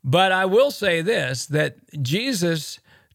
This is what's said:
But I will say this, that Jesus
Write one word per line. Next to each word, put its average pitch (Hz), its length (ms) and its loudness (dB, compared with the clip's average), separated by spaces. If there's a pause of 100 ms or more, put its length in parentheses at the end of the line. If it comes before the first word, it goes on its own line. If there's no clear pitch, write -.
But 185 300 2
I 185 100 2
will 226 280 4
say 175 300 -2
this, 139 440 -2
that 147 320 -2 (240)
Jesus 170 760 -2 (360)